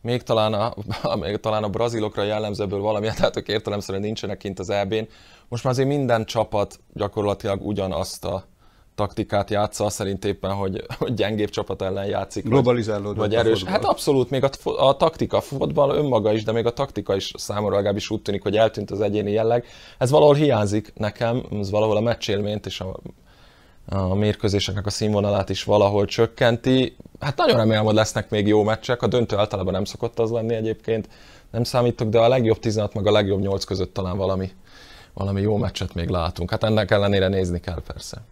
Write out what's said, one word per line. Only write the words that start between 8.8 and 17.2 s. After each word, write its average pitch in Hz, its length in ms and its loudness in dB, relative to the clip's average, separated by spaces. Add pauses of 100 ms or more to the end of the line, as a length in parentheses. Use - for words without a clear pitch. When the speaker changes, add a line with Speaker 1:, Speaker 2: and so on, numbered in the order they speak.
Speaker 1:
taktikát 101 540 -2
játsza, 104 400 0
szerint 98 340 -4
éppen, 98 280 -2
hogy, 98 360 -4
<laughs> - 100 -12
hogy 127 160 -2
gyengébb 104 340 0
csapat 98 340 -6
ellen 98 240 -4
játszik, 98 360 -4
vagy, 107 100 -2
Speaker 2:
Globalizálódott 110 640 2
Speaker 1:
vagy 107 180 0
Speaker 2:
a 113 40 2
Speaker 1:
erős. 110 200 4
Speaker 2:
fotball. 98 160 -4
Speaker 1:
Hát - 100 0
abszolút, 139 460 2
még 135 140 0
a 139 40 4 (100)
fo-, - 200 -4
a 135 180 6
taktika, 160 400 0
a 107 40 4
fotball 143 560 0
önmaga 117 360 2
is, 110 120 2
de 110 80 -2
még 113 140 0
a 117 60 0
taktika 104 440 -2
is - 200 -4